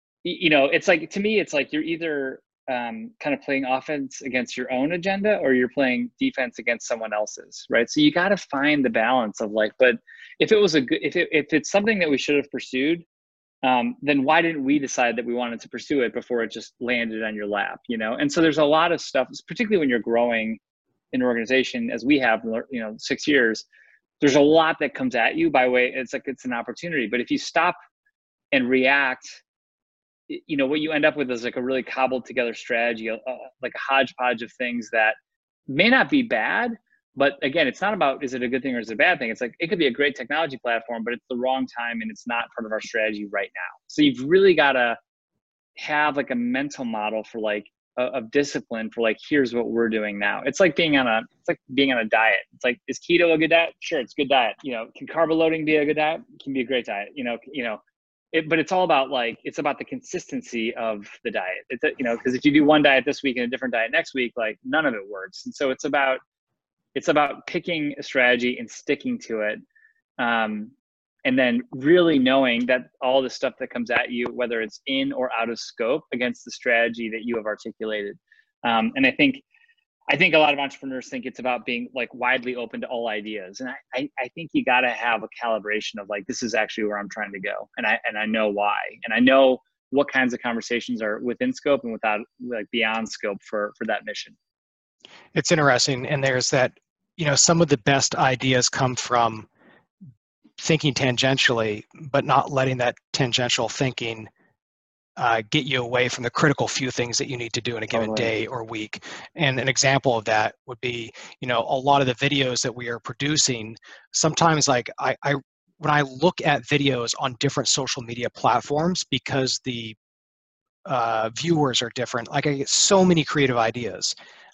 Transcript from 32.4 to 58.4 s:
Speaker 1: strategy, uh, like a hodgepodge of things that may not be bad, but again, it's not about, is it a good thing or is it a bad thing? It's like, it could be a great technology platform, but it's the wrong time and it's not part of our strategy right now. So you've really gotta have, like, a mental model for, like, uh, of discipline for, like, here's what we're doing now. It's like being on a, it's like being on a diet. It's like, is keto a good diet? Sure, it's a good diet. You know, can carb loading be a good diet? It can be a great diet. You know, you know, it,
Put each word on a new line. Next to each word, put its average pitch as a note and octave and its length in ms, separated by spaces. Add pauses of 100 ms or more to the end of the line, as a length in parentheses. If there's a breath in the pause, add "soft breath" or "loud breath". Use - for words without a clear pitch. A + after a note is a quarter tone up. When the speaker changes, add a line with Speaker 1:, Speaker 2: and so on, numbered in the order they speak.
Speaker 1:
strategy, A#2 560
uh, A2+ 80 (460)
like B2 120
a C3 40
hodgepodge B2 640
of A#2 100
things A#2+ 400
that A2 220 (520)
may D#3+ 220
not A#3+ 220
be C#3+ 100
bad, C3 520 (460)
but C#3 240
again, D3 240
it's - 140
not G3+ 140
about, D3 280
is C3 120
it B2 80
a B2 60
good B2+ 140
thing C3 120
or A#2+ 40
is A2 120
it - 20
a G#2+ 40
bad E3 220
thing? B2 120
It's G#2+ 100
like, A#2+ 180
it E3+ 100
could F#3+ 100
be D#3+ 80
a C3 40
great C#3 240
technology C#3+ 440
platform, A#2 440
but A#2+ 120
it's A#2 160
the B2+ 60
wrong B2+ 300
time A#2 360
and A2 80
it's - 160
not A#2 180 (100)
part A2+ 120
of G#2+ 60
our G#2+ 100
strategy G#2+ 500
right G2+ 220
now. F2+ 320
So - 160
you've B2+ 260
really F#3+ 260
gotta C3 440 (800)
have, D3+ 400
like, C3+ 120
a C3 40
mental B2+ 500
model A2 400
for, - 160
like, G#2 240 (340)
uh, B2 120
of A2+ 220
discipline A#2 580
for, A#2 100
like, A2 160 (140)
here's C3 240
what A#2 160
we're A#2 180
doing G#2 300
now. G2+ 260
It's - 160
like F3+ 160
being D#3 220
on B2+ 80
a, A2+ 160 (160)
it's - 100
like E3+ 100 (140)
being C3+ 180
on B2 100
a A2 40
diet. A2 360 (140)
It's - 100
like, B2 220
is C3 140
keto E3+ 320
a D#3+ 60
good D#3 100
diet? E3 320
Sure, - 180
it's A#2 140
a - 80
good C#3+ 80
diet. B2 340
You C#3 100
know, A#2 220
can C3+ 120
carb D#3+ 280
loading D#3+ 300
be D#3 120
a D3 100
good D3+ 100
diet? D#3 240 (140)
It - 100
can C#3 80
be C3 80
a A#2+ 60
great B2 180
diet. G#2 300
You - 100
know, A#2+ 140 (120)
you C#3 140
know, G#2+ 140 (560)
it, D#3+ 160